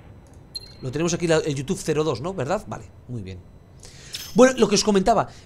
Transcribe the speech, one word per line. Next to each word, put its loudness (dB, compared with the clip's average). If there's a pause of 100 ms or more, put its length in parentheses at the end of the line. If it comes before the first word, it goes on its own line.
(800)
Lo -8
tenemos 0
aquí -2
la, 4
el -2
YouTube -4
cero -2
dos, -2
¿no? -8
¿Verdad? -4
Vale, -12 (220)
muy -10
bien. -14 (960)
Bueno, 8
lo 4
que 0
os 2
comentaba, 2 (160)